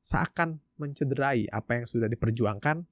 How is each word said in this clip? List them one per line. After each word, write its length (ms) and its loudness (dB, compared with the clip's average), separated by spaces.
seakan 560 0
mencederai 720 0
apa 320 -2
yang 80 -6
sudah 240 0
diperjuangkan 800 0